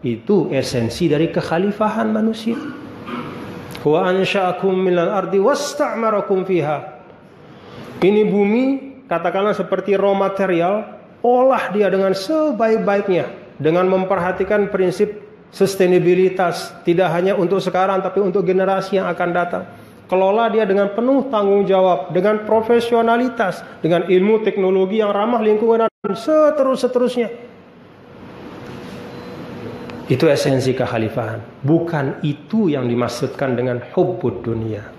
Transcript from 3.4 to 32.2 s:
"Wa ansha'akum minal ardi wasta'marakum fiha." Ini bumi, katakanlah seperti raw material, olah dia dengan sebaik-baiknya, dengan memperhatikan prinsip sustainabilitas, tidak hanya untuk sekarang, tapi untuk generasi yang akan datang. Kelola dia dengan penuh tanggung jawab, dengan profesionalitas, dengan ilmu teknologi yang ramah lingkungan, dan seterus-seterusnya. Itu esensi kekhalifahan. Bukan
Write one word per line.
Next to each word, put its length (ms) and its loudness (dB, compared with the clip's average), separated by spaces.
"Wa 240 2
ansha'akum 640 0
minal 400 2
ardi 240 -2
wasta'marakum 1120 0
fiha." 560 -2
Ini 320 4
bumi, 340 4
katakanlah 400 0
seperti 480 0
raw 160 4
material, 720 0
olah 480 2
dia 160 2
dengan 240 2
sebaik-baiknya, 1400 -2
dengan 320 2
memperhatikan 800 0
prinsip 400 0
sustainabilitas, 1200 2
tidak 240 2
hanya 240 2
untuk 240 2
sekarang, 400 0
tapi 240 -2
untuk 240 0
generasi 480 0
yang 160 0
akan 240 -2
datang. 320 -2
Kelola 400 2
dia 160 2
dengan 240 2
penuh 400 0
tanggung 400 2
jawab, 400 4
dengan 320 2
profesionalitas, 1200 2
dengan 320 0
ilmu 320 4
teknologi 640 2
yang 80 -2
ramah 240 0
lingkungan, 480 2
dan 320 -4
seterus-seterusnya. 1120 2
Itu 160 2
esensi 480 2
kekhalifahan. 880 -6
Bukan 640 -2